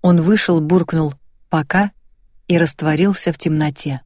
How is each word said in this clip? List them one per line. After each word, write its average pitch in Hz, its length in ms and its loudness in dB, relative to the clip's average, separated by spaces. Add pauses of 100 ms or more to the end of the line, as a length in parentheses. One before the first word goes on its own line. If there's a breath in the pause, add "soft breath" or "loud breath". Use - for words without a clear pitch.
он 175 200 4
вышел, 180 380 2
буркнул 160 540 0 (360)
"пока" 180 420 0 (560)
и 175 100 2
растворился 165 720 0
в - 60 -8
темноте. 151 680 -4